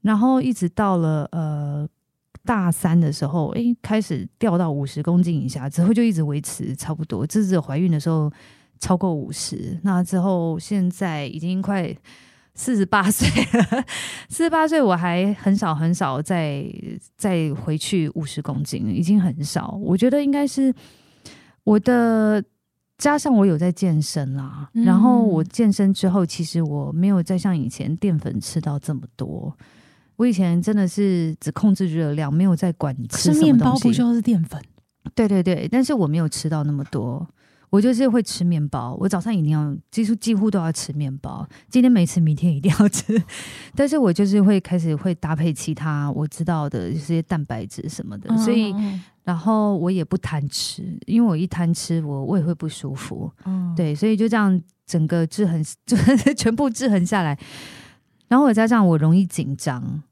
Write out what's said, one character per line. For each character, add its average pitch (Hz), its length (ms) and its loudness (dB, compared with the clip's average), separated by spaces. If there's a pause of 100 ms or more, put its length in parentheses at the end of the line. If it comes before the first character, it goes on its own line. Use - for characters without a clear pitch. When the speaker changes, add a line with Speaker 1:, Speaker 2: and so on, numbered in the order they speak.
Speaker 1:
然 214 180 0
后 254 220 2
一 254 120 -2
直 185 180 -2
到 196 280 0
了， 156 340 0
呃， 147 560 -6 (560)
大 196 260 0
三 170 280 2
的 156 140 2
时 147 140 -4
候， 151 260 -2
诶， 240 300 0
开 214 180 -2
始 175 280 -6 (100)
掉 202 180 2
到 175 140 0
五 143 160 -4
十 147 160 -8
公 175 200 2
斤 165 200 0
以 127 60 -4
下， 127 200 -8
之 165 140 -2
后 185 100 4
就 233 100 4
一 226 100 4
直 165 100 0
维 147 180 -2
持 - 360 -8
差 - 180 -6
不 156 100 -6
多， 113 220 -6
就 214 160 0
是 185 160 2
怀 139 200 -4
孕 180 120 2
的 156 80 2
时 147 100 -2
候 156 220 0 (480)
超 - 180 0
过 175 160 0
五 151 200 -6
十， - 500 -8
那 180 220 2
之 185 140 -2
后 175 400 0
现 185 320 -2
在 160 360 -6
已 151 140 -10
经 180 200 -4
快 185 320 -4 (600)
四 254 220 -2
十 196 100 2
八 196 240 2
岁 - 180 2 (300)
了。 240 260 2 (140)
<laughs> - 320 -14
四 - 140 -2
十 330 60 2
八 320 180 2
岁 320 120 2
我 208 160 4
还 180 380 0
很 196 220 0
少 180 180 0
很 160 180 0
少 143 300 -2
再， 156 420 -4 (520)
再 165 380 -2
回 147 220 -4
去 160 380 -2
五 160 100 -4
十 143 160 -8
公 143 220 -4
斤， 135 320 -6
已 120 80 0
经 196 180 4
很 165 220 0
少。 - 400 -6
我 190 140 0
觉 233 120 4
得 285 140 2
应 285 80 0
该 285 160 0
是 269 260 0 (920)
我 208 160 4
的， 220 600 2 (540)
加 294 220 0
上 285 160 2
我 202 100 6
有 170 140 4
在 175 140 2
健 165 280 0
身 139 340 -4
啦， 139 400 -10
Speaker 2:
嗯。 233 100 2
Speaker 1:
然 185 140 6
后 240 240 6
我 185 200 4
健 202 300 2
身 196 200 2
之 190 160 0
后， 185 160 2
其 165 200 -6
实 165 180 -2
我 147 300 -4
没 175 160 2
有 196 120 2
再 185 160 -2
像 180 200 0
以 127 120 -2
前 139 280 -6
淀 180 200 0
粉 - 240 -4
吃 - 200 -6
到 143 180 -4
这 151 160 -6
么 127 60 -6 (160)
多。 95 400 -8 (600)
我 233 100 2
以 247 60 4
前 175 300 2
真 208 120 0
的 196 140 2
是 175 500 0
只 - 140 -8
控 208 220 4
制 190 120 -2
热 156 280 -2
量， 143 180 -2
没 160 100 2
有 190 140 4
在 180 160 0
管 139 260 -4
你 117 80 -8
吃 - 280 0
什 - 0 -
么 - 0 -
东 - 0 -
西。 311 60 4
Speaker 2:
可 320 60 6
是 294 60 6
面 247 60 8
包 247 200 4
不 233 140 2
就 240 220 2
是 233 80 0
淀 202 200 2
粉？ 160 160 -6 (560)
Speaker 1:
对， 220 140 2
对， 190 140 2
对， 170 280 -2
但 254 140 2
是 302 80 -2
我 208 140 2
没 147 100 0
有 165 100 0
吃 - 220 -4
到 151 160 -2
那 147 80 0
么 143 120 -2
多。 127 440 -6 (400)
我 196 120 4
就 240 120 4
是 254 160 2
会 240 140 2
吃 - 200 -4
面 165 260 2
包， 123 300 -6
我 190 80 -2
早 190 140 0
上 220 140 -4
一 175 80 0
定 147 80 2
要， 151 260 0 (140)
几 220 160 -2
乎， 226 80 2
几 226 200 -2
乎 208 160 2
都 196 80 0
要 165 140 -2
吃 - 220 -8
面 143 240 -4
包。 - 280 -12 (220)
今 247 140 4
天 247 100 6
没 185 140 6
吃， - 120 0
明 156 160 4
天 165 200 0
一 139 40 -2
定 156 200 2
要 208 100 8
吃。 214 340 0 (220)
<laughs> - 320 -20
但 277 100 4
是 294 120 2
我 233 120 4
就 185 140 2
是 202 160 4
会 202 180 6
开 180 200 -2
始 160 180 0
会 180 200 -2
搭 160 200 -4
配 160 160 0
其 156 220 -6
他 147 380 -4
我 151 140 -4
知 - 160 -8
道 160 280 -2
的 90 180 -4
一 123 80 -4
些 165 240 -2
蛋 160 240 -2
白 113 220 -8
质 - 200 -12
什 - 200 -10
么 202 100 -12
的， - 140 -8
Speaker 2:
嗯， 226 80 2
Speaker 1:
所 220 120 2
以， 220 220 2
Speaker 2:
嗯， 196 60 -4
嗯。 196 240 -4 (220)
Speaker 1:
然 180 120 -2
后 208 400 0
我 175 140 0
也 190 120 0
不 160 140 -2
贪 147 320 -4
吃， - 580 -8
因 226 160 2
为 233 60 4
我 170 80 0
一 175 100 -2
贪 170 280 0
吃， 165 280 -4
我 139 220 -6
胃 180 180 0
会 170 120 0
不 160 120 -8
舒 139 280 -8
服。 - 360 -10 (140)
Speaker 2:
嗯。 185 320 -4
Speaker 1:
对， 160 180 0
所 202 140 0
以 220 80 2
就 214 100 2
这 220 80 0
样 196 240 4 (280)
整 160 200 0
个 165 200 0
制 202 180 -2
衡， 165 180 0 (100)
<laughs> - 120 -20
就 - 100 0
是 254 400 4
全 226 200 0
部 269 160 0
制 247 180 -2
衡 196 160 4
下 196 160 0
来。 147 180 0 (880)
然 247 100 6
后 285 60 6
我 262 80 6
加 220 140 4
上 226 180 6
我 165 140 6
容 160 160 6
易 190 100 6
紧 147 320 -4
张 127 560 -6